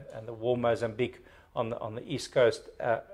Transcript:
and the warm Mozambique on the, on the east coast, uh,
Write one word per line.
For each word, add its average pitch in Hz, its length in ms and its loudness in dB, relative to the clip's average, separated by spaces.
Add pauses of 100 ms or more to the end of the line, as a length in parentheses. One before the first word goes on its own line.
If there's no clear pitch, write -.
(140)
and 110 140 -12
the 120 60 -10
warm 120 280 0
Mozambique 117 640 0 (320)
on 113 160 -2
the, - 80 -6
on 110 160 -8
the 123 120 -8
east - 240 -6
coast, 120 380 4 (100)
uh, 113 200 2 (140)